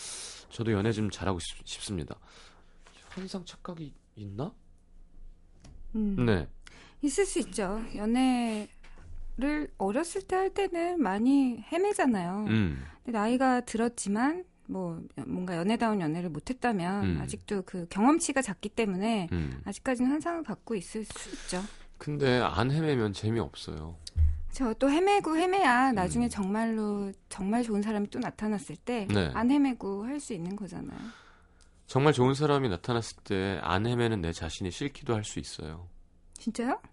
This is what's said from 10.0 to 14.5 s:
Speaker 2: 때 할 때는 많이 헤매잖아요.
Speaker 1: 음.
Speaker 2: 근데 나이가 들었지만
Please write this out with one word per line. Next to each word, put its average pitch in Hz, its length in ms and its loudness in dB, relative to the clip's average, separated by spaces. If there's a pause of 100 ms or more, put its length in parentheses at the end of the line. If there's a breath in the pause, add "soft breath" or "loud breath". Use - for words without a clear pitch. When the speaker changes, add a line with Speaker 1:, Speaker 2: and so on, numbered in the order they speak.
Speaker 2:
때 - 120 -2
할 381 180 2
때는 349 480 0
많이 240 560 4 (140)
헤매잖아요. 254 800 2
Speaker 1:
음. 78 340 0 (200 loud breath)
Speaker 2:
근데 233 140 -4
나이가 247 440 4
들었지만 240 840 0 (240)